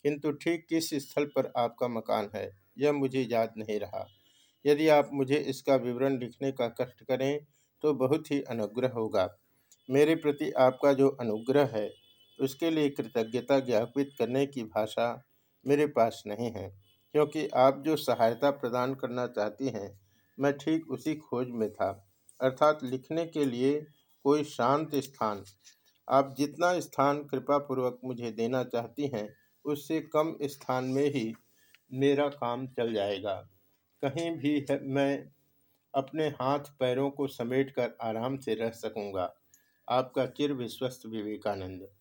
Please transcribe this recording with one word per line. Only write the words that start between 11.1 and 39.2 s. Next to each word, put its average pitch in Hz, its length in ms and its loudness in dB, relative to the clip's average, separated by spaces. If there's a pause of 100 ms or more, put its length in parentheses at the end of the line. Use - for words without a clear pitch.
है, 110 280 -4 (460)
उसके 135 320 -2
लिए 151 180 2
कृतज्ञता 120 680 0
ज्ञापित 123 600 0
करने 127 260 2
की 139 180 -8
भाषा 117 600 -2 (440)
मेरे 147 200 4
पास 113 400 2
नहीं 110 240 -4
है, 95 280 -10 (320)
क्योंकि 151 360 2
आप 131 320 6
जो 156 160 2
सहायता 120 560 2
प्रदान 127 420 -2
करना 123 340 -4
चाहती 113 400 -4
हैं, 101 340 -8 (380)
मैं 139 180 2
ठीक 160 340 -2
उसी 151 240 -4
खोज 127 340 -6
में 110 240 -2
था, 98 380 -6 (300)
अर्थात 151 420 2
लिखने 131 420 -4
के 156 200 0
लिए 135 420 0 (360)
कोई 147 200 4
शांत 147 520 0
स्थान। 110 480 -4 (680)
आप 135 280 4
जितना 156 420 0
स्थान 143 440 0
कृपापूर्वक 131 800 -2
मुझे 120 280 -6
देना 113 320 0
चाहती 123 440 -4
हैं, 107 280 -6 (300)
उससे 147 360 -4
कम 156 400 0
स्थान 131 440 -2
में 135 280 0
ही 113 200 -2 (600)
मेरा 139 340 4
काम 127 400 -4
चल 117 260 -2
जाएगा। 98 560 -2 (560)
कहीं 165 260 -2
भी 147 380 -2
है, 139 140 0
मैं 139 480 0 (640)
अपने 151 320 0
हाथ 139 320 0
पैरों 135 520 0
को 139 160 -4
समेटकर 127 720 -2
आराम 117 360 -2
से 120 180 -2
रह 113 140 -2
सकूंगा। 101 640 -6 (560)